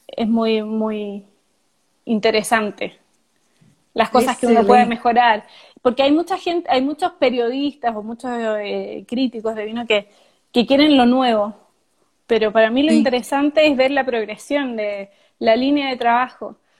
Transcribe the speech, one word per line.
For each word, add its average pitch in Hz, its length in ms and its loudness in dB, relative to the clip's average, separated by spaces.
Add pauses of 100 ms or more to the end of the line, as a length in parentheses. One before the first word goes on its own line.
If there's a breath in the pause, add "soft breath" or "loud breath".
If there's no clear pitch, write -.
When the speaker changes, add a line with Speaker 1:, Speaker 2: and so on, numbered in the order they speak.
Speaker 1:
es - 220 -4
muy, 220 340 0
muy 214 640 -6 (800)
interesante 214 920 -2 (960)
las 220 140 0
Speaker 2:
Sí, - 40 -20
Speaker 1:
cosas 247 260 2
que - 80 -2
uno 233 100 4 (100)
puede 240 160 6
Speaker 2:
excelente. 233 140 -2
Speaker 1:
mejorar. 233 500 2 (360 loud breath)
Porque 247 200 0
hay 277 100 4
mucha 339 260 0
gente, 349 320 -4
hay 262 120 2
muchos 311 300 -4
periodistas 254 840 -2
o 214 60 -10
muchos, 233 280 -12 (300)
eh, 202 480 -8
críticos 226 460 -4
de 214 100 -8
vino 226 220 -8
que, 208 220 0 (440 soft breath)
que 240 140 2
quieren 285 300 4
lo 247 100 6
nuevo, 240 480 2 (720)
pero 220 260 0
para 220 180 4
mí 254 120 0
lo 311 80 2
Speaker 2:
Sí. 226 80 6
Speaker 1:
interesante 285 680 2
es 294 100 2
ver 262 160 2
la 269 120 0
progresión 240 720 -4
de 202 340 -8 (280 soft breath)
la 226 180 2
línea 277 340 0
de 254 60 -6
trabajo, 240 600 -2 (240)